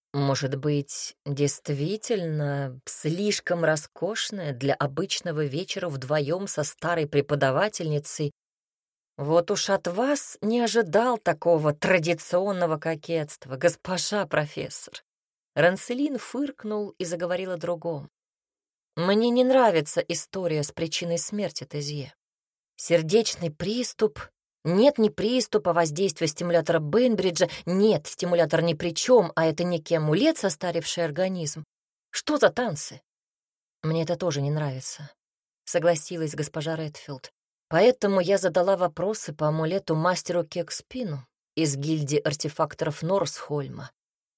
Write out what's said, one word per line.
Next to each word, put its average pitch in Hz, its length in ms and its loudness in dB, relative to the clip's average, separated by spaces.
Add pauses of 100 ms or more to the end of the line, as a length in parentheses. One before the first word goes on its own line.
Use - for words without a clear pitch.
(120)
Может 139 440 0
быть, 143 680 -4
действительно 143 1600 -2
слишком 175 760 -2
роскошное 160 880 -2
для 131 220 0
обычного 151 720 -4
вечера 143 440 -4
вдвоем 147 580 -2
со 156 160 -4
старой 160 460 -2
преподавательницей? 147 1200 0 (840)
Вот 160 340 2
уж 202 200 -2
от 190 180 0
вас 254 520 -2
не 226 200 0
ожидал 220 580 2
такого 156 560 2
традиционного 175 1040 0
кокетства, 156 800 -6
госпожа 180 720 -4
профессор». - 760 -6 (540)
Ранселин 240 600 0
фыркнул 214 720 -6
и - 140 -8
заговорил 180 460 -4
о 180 60 -4
другом. 165 520 -6 (840)
«Мне 208 360 2
не 247 120 4
нравится 226 580 4
история 165 640 -4
с 147 80 -4
причиной 170 480 -4
смерти 202 460 -6
Тезье. 147 500 -8 (640)
Сердечный 170 760 2
приступ. 214 640 -2 (460)
Нет, 214 340 6
не 214 100 4
приступ, 214 600 0
а 170 40 2
воздействие 165 540 0
стимулятора 165 540 2
Бейнбриджа. 185 680 2 (160)
Нет, 185 440 2
стимулятор 170 540 2
ни 165 120 2
при 170 180 -4
чем, 214 440 6
а 165 100 4
это 160 160 0
некий 170 340 0
амулет, 180 420 2
состаривший 170 680 -2
организм. 165 600 -4 (460)
Что - 280 -2
за 202 100 6
танцы?» - 540 -4 (800)
«Мне 165 200 0
это 170 140 0
тоже 151 240 0
не 143 100 0
нравится», 147 600 -4 (540)
согласилась 170 680 0
госпожа 151 420 -4
Редфилд. 147 540 -10 (380)
«Поэтому 196 520 6
я 190 160 4
задала 180 400 4
вопросы 175 560 -2
по 151 160 0
амулету 160 460 0
мастеру 175 500 0
Кекспину 170 800 -8 (300)
из 147 220 0
гильдии 147 420 -2
артефакторов 151 840 -2
Норсхольма. 147 920 -4 (460)